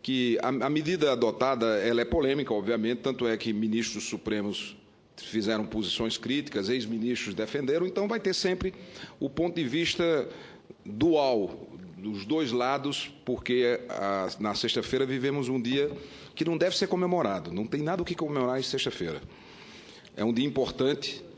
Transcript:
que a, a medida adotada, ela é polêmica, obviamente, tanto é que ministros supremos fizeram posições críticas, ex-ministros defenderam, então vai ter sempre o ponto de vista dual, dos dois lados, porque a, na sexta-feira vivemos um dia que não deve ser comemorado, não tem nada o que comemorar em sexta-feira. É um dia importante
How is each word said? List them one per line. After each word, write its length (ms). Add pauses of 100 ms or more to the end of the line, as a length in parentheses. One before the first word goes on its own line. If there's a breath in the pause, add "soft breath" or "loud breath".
que 400
a, 80
a 200
medida 440
adotada, 680
ela 220
é 40
polêmica, 480
obviamente, 460
tanto 260
é 120
que 160
ministros 500
supremos 720 (400)
fizeram 500
posições 520
críticas, 520
ex-ministros 640
defenderam, 520
então 220
vai 120
ter 140
sempre 400 (460 loud breath)
o 100
ponto 260
de 80
vista 640 (580 loud breath)
dual, 840 (280)
dos 300
dois 260
lados, 580 (140)
porque 560 (100)
a, 380 (120)
na 140
sexta-feira 520
vivemos 420
um 140
dia 280 (460 loud breath)
que 80
não 140
deve 180
ser 120
comemorado, 680
não 120
tem 160
nada 200
o 40
que 100
comemorar 440
em 40
sexta-feira. 580 (960 loud breath)
É 80
um 80
dia 120
importante 760 (140)